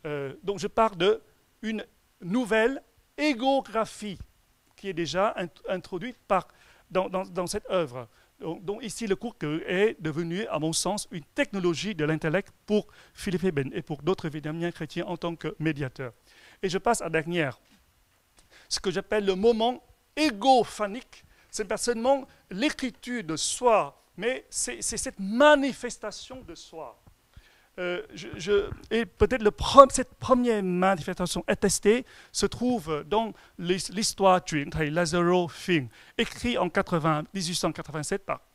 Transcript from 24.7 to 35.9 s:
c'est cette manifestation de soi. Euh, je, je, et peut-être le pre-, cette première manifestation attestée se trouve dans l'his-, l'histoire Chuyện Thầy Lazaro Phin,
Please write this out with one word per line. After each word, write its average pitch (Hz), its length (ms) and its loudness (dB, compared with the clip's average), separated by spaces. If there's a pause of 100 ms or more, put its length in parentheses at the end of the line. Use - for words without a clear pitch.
c'est - 140 -4
cette - 240 -8
manifestation 254 1200 2
de 170 120 -16
soi. 147 460 -16 (760)
Euh, 175 260 -4 (120)
je, 185 220 -12
je, 202 340 2 (220)
et 226 120 2
peut-être 214 380 2
le 208 80 6
pre-, 269 400 6
cette - 240 -4
première 240 480 0
manifestation 185 840 0
attestée 208 580 2 (240)
se - 160 -2
trouve 175 600 -2
dans 214 240 -2 (260)
l'his-, 180 340 -2
l'histoire 190 540 4
Chuyện 147 240 -2
Thầy 156 200 0
Lazaro 175 580 2
Phin, 151 400 0 (280)